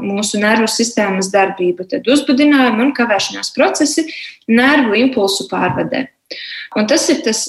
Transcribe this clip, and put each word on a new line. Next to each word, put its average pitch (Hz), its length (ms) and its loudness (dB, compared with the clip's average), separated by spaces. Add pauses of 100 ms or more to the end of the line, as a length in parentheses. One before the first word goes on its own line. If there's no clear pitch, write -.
mūsu 208 400 -4
nervu 220 300 2
sistēmas 196 640 -2
darbība, 180 540 0
tad 185 200 -4
uzbudinājumi 269 800 4
un 285 100 0
kavēšanās 202 580 -2
procesi 320 520 0 (380)
nervu 240 520 4
impulsu 220 540 0
pārvadē. 180 560 -2 (640)
Un 214 180 -2
tas 311 220 0
ir 269 100 0
tas 220 280 -2